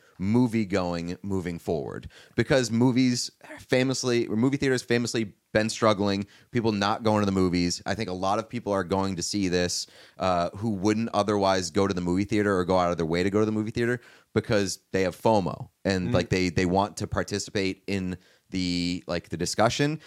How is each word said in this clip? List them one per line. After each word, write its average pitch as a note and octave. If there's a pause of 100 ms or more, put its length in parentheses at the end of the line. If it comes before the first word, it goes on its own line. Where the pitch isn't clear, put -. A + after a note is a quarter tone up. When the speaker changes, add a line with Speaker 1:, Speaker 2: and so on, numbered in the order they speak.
(180)
Speaker 1:
movie A2+
going F2
moving F2+
forward, C2 (300)
because A#2
movies B2 (300)
famously, B2+
or A2
movie C3
theaters C3
famously A#2 (180)
been A2
struggling, G2+ (260)
people A2+
not G#2
going G#2+
to G#2
the G2
movies. F2
I G2
think G2+
a F2+
lot F#2+
of A2
people G#2+
are F#2+
going F#2+
to E2+
see F#2+
this, F2 (300)
uh, F2+
who G#2+
wouldn't G#2+
otherwise G2
go G2
to G2
the F2+
movie F2+
theater G#2
or F2+
go F#2
out F2
of E2+
their E2+
way F2
to G2+
go G2+
to A2
the G#2+
movie G#2+
theater A#2+ (340)
because G2+ (140)
they F#2+
have F2+
fomo G#2+ (160)
and F#2
Speaker 2:
Mm-hmm. F2
Speaker 1:
like, F2+
they, F#2
they F#2
want F#2+
to G2+
participate F#2+
in F#2 (340)
the, F2
like, E2+
the F2
discussion. A#2+